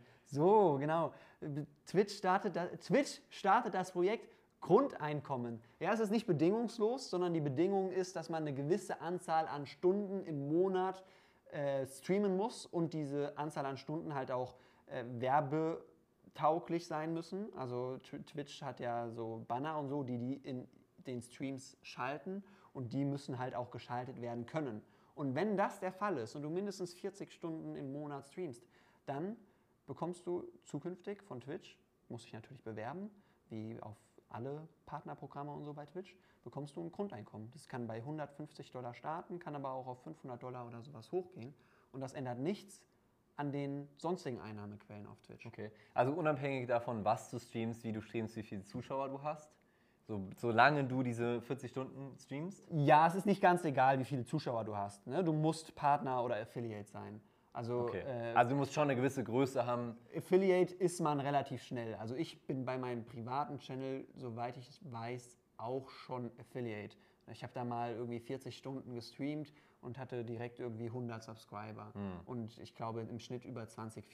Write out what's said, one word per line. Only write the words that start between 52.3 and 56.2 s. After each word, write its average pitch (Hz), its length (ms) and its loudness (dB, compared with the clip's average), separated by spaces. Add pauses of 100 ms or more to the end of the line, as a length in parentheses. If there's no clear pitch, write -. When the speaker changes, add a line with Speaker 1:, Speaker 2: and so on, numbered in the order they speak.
Speaker 1:
Ja, 151 340 10
es 170 80 4
ist 190 120 0
nicht 196 140 6
ganz 175 240 8
egal, 135 360 6
wie 127 40 0
viele 127 200 -2
Zuschauer 127 400 0
du 104 120 -4
hast, 101 300 -6
ne? 143 160 2
Du 160 100 4
musst 156 440 2
Partner 131 480 4